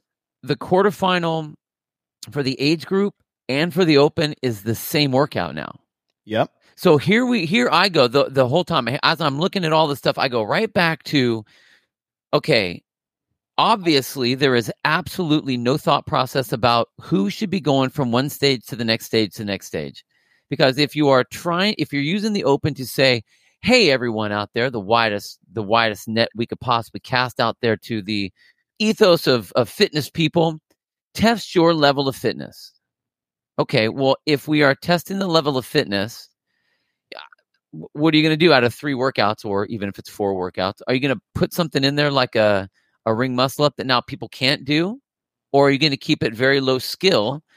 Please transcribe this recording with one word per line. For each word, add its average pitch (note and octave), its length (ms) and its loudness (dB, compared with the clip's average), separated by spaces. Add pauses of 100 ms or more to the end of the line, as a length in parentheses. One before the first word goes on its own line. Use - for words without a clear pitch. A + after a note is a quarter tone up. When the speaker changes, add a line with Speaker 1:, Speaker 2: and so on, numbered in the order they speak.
(420)
Speaker 1:
the A#2 140 -2
quarterfinal F3 960 0 (760)
for C#3+ 120 -4
the C3 180 -4
age D3+ 260 0
group G3 280 -2 (340)
and D3 240 -2
for F3+ 120 2
the D#3 140 6
Open D3+ 440 2
is A2+ 200 -4
the A2 120 -2
same D3 380 0
workout G#2+ 420 0
now. - 260 -12 (440)
Speaker 2:
Yep. A2 260 -2 (260)
Speaker 1:
So E3 200 6
here G#3 300 2
we, A#3+ 200 0
here A#3 240 0
I G#3 180 4
go D3+ 200 4
the, C3 220 2
the C3 180 2
whole E3 160 0
time C3 240 -2 (140)
as D#3 180 0
I'm C#3+ 180 -2
looking F#3 260 -4
at D#3 80 -2
all D#3+ 140 4
this C#3+ 120 -4
stuff, - 200 -2
I C#3 100 0
go A#2+ 140 -2
right E3 300 -4
back E3 320 0
to, A#2+ 400 0 (880)
okay, A2+ 500 0 (760)
obviously C#3+ 760 2
there C3 220 2
is A#2 160 0 (120)
absolutely D#3 720 -2
no B2 200 0
thought D3 300 0
process C3 460 -2
about A#2+ 360 2 (120)
who G3 300 -2
should F#3+ 200 -6
be F#3 100 -2
going C3+ 300 0
from B2+ 200 -4
one C3 200 0
stage C3+ 360 -2
to A#2+ 100 -12
the A#2 80 -6
next A2+ 220 -2
stage A2 280 0
to - 80 -10
the - 20 -6
next G2 220 -6
stage. D2 380 -10 (460)
Because C3+ 280 2
if D3 180 0
you D3 140 4
are B2+ 140 4
trying, F3+ 540 -2
if - 140 -4
you're C#3+ 100 -2
using G3+ 300 -2
the G3+ 120 -2
Open C#3 300 2
to C3 120 -10
say, B2+ 360 2 (400)
"Hey, A3 280 4
everyone A2+ 400 0
out G#2 240 -4
there, A#2+ 160 0
the A#2 100 -6
widest, G#2 580 0 (140)
the A2 100 -6
widest G#2+ 440 0
net A2+ 300 0
we A2+ 100 -4
could - 140 -12
possibly A#2 400 -4
cast B2+ 400 -4
out A2+ 220 0
there A2+ 160 0
to A2 240 -8
the G2 280 -6 (480)
ethos G#3+ 480 2
of, A#2+ 260 2
of A#2+ 180 2
fitness D3+ 400 -2
people, D#3+ 500 0 (540)
test A3 400 0
your E3 180 6
level C#3+ 360 2
of C3 80 -4
fitness." - 560 -8 (840)
Okay, B2 300 0
well, C3+ 280 0 (100)
if D3 200 0
we D3+ 160 2
are C3+ 120 4
testing F3 440 -4
the G3 80 -4
level D#3 300 0
of B2 80 -2
fitness, G2+ 640 -4 (880)
uh, - 40 -18 (520)
wh-, D#3 240 -18
what D#3 180 2
are D3+ 40 6
you D3+ 40 6
gonna D#3 140 2
do D#3+ 160 4
out B2+ 120 6
of A#2 100 0
three D3 200 -6
workouts, A#2+ 520 -2
or G2+ 200 -2
even G2+ 220 -6
if G2 100 -12
it's - 120 -20
four G2 240 -2
workouts? F#2 520 -4
Are B2+ 80 -2
you C3 60 -2
gonna C3 200 -2 (140)
put - 200 -4
something D3+ 280 -2
in C#3 140 0
there D3 140 0
like C3 260 -2
a, G2+ 320 2 (380)
a A2+ 80 2
ring B2+ 200 -2
muscle C3 300 0
up D3 140 0
that A2 80 -8
now B2 160 0
people - 260 -12
can't C3+ 380 -2
do? E3+ 340 -2 (520)
Or C#3 160 6
are - 20 4
you C3+ 80 2
gonna C#3 180 0
keep - 260 -2
it A2+ 120 -4
very C3+ 260 2
low C3 180 0
skill C3 640 -2 (140)